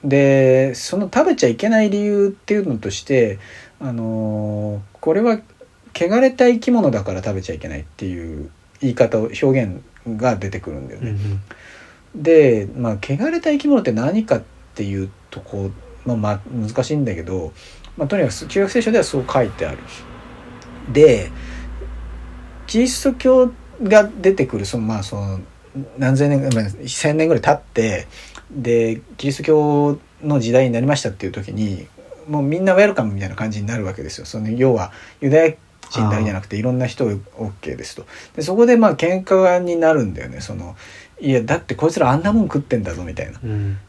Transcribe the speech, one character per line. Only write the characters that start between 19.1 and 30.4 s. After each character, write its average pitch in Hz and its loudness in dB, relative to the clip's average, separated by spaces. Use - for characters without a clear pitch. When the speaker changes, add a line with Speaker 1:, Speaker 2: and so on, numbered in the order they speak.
Speaker 1:
う 127 -6
書 131 0
い 104 -2
て 98 -8
あ 76 -6
る。 73 -12
で、 123 6
キ - -2
リ 254 4
ス - -4
ト 269 0
教 254 6
が 208 6
出 196 2
て 175 0
く 117 -6
る、 101 -6
そ 120 -6
の、 113 -4
ま 110 -2
あ、 98 -6
そ 104 -10
の、 98 -6
何 131 2
千 143 4
年、 139 2
ま 113 0
あ、 104 -6
千 147 -2
年 160 2
ぐ 165 4
ら - 2
い - -8
経 143 2
っ 147 0
て、 107 -4
で、 117 0
キ 135 -6
リ 143 -2
ス - -8
ト 151 -10
教 147 2
の 147 0
時 117 -2